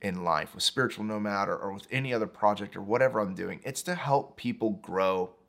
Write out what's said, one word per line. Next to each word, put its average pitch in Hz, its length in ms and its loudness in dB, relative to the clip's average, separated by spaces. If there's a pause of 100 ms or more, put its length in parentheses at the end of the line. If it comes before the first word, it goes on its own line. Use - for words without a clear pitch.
in 92 220 -4
life 78 320 0
with - 80 -6
Spiritual 117 420 0
Nomad 104 440 0
or, 92 80 0
or 98 160 -4
with 101 180 -14
any 131 220 0
other 110 140 0
project 101 480 0
or - 60 -8
whatever 117 380 4
I'm 95 160 -2
doing, 92 280 -6
it's - 200 -6
to 180 120 -2
help 139 420 0
people 113 340 0
grow 95 600 0 (180)